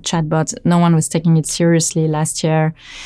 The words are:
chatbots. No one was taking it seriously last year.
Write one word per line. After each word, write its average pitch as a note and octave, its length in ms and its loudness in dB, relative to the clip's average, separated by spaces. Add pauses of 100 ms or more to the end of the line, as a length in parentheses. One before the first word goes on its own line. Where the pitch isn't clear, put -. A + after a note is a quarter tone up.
chatbots. D#3+ 520 -2 (100)
No F3 140 2
one E3+ 180 4
was D#3 140 0
taking E3 280 2
it D#3 100 -2
seriously E3 600 0
last D#3 360 -4
year. D#3 300 0 (320)